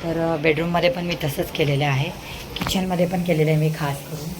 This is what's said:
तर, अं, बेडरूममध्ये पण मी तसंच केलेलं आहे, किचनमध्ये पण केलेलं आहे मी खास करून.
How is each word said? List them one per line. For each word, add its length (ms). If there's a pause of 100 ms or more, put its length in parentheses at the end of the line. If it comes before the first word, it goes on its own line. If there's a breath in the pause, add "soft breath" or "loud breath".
तर, 160
अं, 220
बेडरूममध्ये 480
पण 140
मी 200
तसंच 280
केलेलं 340
आहे, 240 (500 loud breath)
किचनमध्ये 460
पण 180
केलेलं 280
आहे 80
मी 100
खास 380
करून. 220 (100)